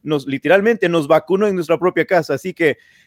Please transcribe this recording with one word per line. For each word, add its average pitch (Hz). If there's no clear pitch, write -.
nos, 147
literalmente 180
nos 165
vacunó 175
en 196
nuestra 170
propia 170
casa. 165
Así 170
que 151